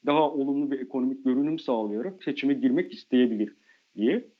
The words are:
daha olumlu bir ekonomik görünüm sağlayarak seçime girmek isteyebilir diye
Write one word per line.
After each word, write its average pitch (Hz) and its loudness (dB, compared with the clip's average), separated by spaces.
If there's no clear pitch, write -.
daha 147 2
olumlu 139 0
bir 135 -4
ekonomik 131 -4
görünüm 143 2
sağlayarak 113 -4
seçime 139 -2
girmek 127 0
isteyebilir 113 2
diye 147 0